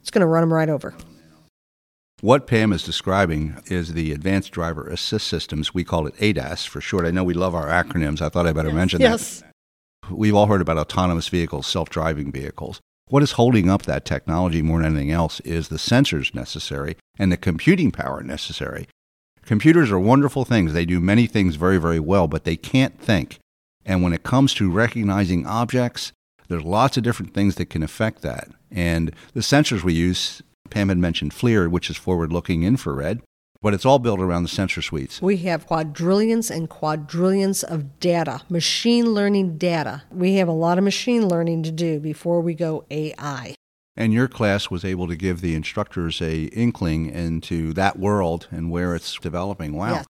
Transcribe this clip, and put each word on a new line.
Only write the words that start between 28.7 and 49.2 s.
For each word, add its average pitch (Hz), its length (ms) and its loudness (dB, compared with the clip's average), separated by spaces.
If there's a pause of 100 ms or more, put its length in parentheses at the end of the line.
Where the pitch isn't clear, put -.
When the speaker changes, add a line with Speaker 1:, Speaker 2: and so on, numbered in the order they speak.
Speaker 2:
And 82 400 0 (220)
the 123 60 -4
sensors 127 440 2
we 87 80 2
use, 87 500 0 (280)
Pam 101 180 0
had 95 100 2
mentioned 85 340 0
flir, 107 360 2
which 87 200 -2
is 80 80 -8
forward-looking 85 680 0
infrared, 90 560 -2 (420)
but 104 100 0
it's 101 140 0
all 135 140 6
built 110 200 -2
around 87 220 0
the 85 60 -2
sensor 92 340 -4
suites. - 400 -8
Speaker 1:
We 190 160 2
have 170 280 -4
quadrillions 185 840 0
and 160 180 -6
quadrillions 180 920 0
of 147 380 -6
data, 165 480 0
machine 233 680 2
learning 202 440 0
data. 151 520 -2
We 185 240 0
have 190 140 2
a 165 40 0
lot 165 260 2
of 190 60 4
machine 220 440 2
learning 170 340 0
to 160 80 -4
do 160 300 -2
before 165 400 -2
we 165 140 -2
go 156 360 -4
A 151 260 -4
I. - 380 -8 (420)
Speaker 2:
And 113 160 2
your 120 160 4
class 101 420 0
was 90 140 -6
able 92 220 -4
to 82 100 -4
give 90 240 -2
the 85 140 0
instructors 82 680 -4
a 80 260 -2
inkling 92 600 -2
into 82 680 -4
that 92 240 -2
world 95 520 0
and 85 200 -6
where 87 260 -2
it's - 240 -10